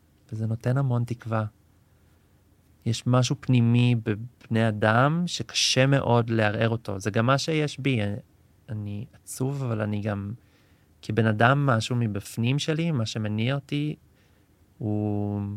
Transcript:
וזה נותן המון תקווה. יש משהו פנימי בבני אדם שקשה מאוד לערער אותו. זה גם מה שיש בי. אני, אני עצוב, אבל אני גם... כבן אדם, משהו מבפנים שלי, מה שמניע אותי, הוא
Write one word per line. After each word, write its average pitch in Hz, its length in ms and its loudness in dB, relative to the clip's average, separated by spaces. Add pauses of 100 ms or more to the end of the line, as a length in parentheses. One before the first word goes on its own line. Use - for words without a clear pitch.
(320)
וזה 110 160 -4
נותן 123 300 0
המון 123 260 0
תקווה. 113 420 -2 (1400)
יש 113 220 -2
משהו 127 320 2
פנימי 120 560 4
בבני 113 720 -2
אדם 117 600 4
שקשה - 580 0
מאוד 120 440 4
לערער 113 400 2
אותו. 104 300 -4
זה 101 120 -4
גם 113 140 2
מה 135 120 4
שיש 151 420 -2
בי. 131 240 0
אני, 101 120 -2 (540)
אני 104 440 -8
עצוב, 135 500 -6
אבל 113 180 -2
אני 104 200 -2
גם... 101 320 -4 (680)
כבן 110 240 0
אדם, 120 400 2
משהו 120 300 0
מבפנים 117 640 -2
שלי, 165 320 -2
מה 117 140 -2
שמניע 110 500 -4
אותי, 147 400 -6 (840)
הוא 104 640 -4 (160)